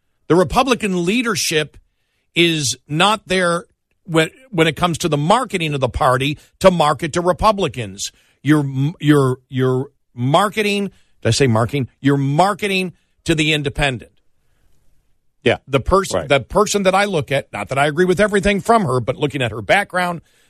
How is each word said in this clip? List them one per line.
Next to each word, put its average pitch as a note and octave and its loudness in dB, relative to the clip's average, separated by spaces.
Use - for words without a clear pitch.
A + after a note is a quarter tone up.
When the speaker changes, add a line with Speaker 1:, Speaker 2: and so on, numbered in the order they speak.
Speaker 1:
The D3+ 2
Republican F#3 0
leadership F#3+ -2
is D#3+ 0
not F#3+ 0
there F3 -2
when, D#3+ 0
when D#3+ 2
it D#3+ 0
comes F3 -2
to E3+ -2
the D3 0
marketing F3 0
of C#3 -6
the B2+ 0
party C3 0
to F#3+ 6
market D3+ 0
to E3+ -2
Republicans. E3+ -2
You're, D3 4
you're, C#3 2
you're B2+ -2
marketing, G3 0
did - -4
I - 2
say C3+ 2
marketing? A#2+ 0
You're C#3 2
marketing F#3 0
to E3 0
the D#3 0
independent. C#3+ -4
Speaker 2:
Yeah. A2 0
Speaker 1:
The C3 0
person, C#3+ 0
Speaker 2:
Right. D2+ -6
Speaker 1:
the C#3 2
person G3+ 0
that F#3 2
I G3+ 2
look F3+ -4
at, C3+ -4
not G#2 -10
that C3 -4
I C#3+ 2
agree D#3 0
with F3+ 2
everything G3+ 0
from A3 2
her, B2+ 0
but A#2 -4
looking C#3+ -4
at A#2 -2
her A2+ -10
background, F3 -2